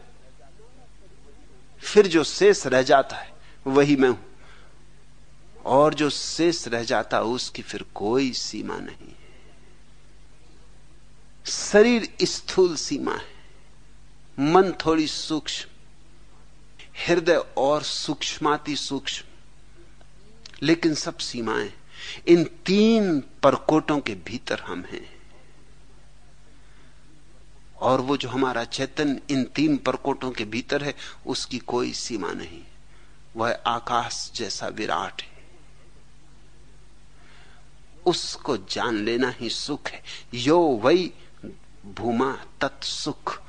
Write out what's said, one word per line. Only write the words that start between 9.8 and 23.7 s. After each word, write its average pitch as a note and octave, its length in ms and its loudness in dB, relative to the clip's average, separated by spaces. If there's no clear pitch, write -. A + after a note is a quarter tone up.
शरीर A3 640 6
स्थूल F3+ 540 4
सीमा C3 360 -2
है, - 120 -8
मन E3+ 400 6
थोड़ी D#3+ 300 2
सूक्ष्म, - 640 -4
हृदय E3 440 4
और D3 260 4
सूक्ष्माति - 960 0
सूक्ष्म, - 480 -6
लेकिन E3 340 4
सब D#3+ 240 -6
सीमाएं। A2 520 -2
इन E3+ 160 10
तीन G3+ 540 6
परकोटों D3 560 4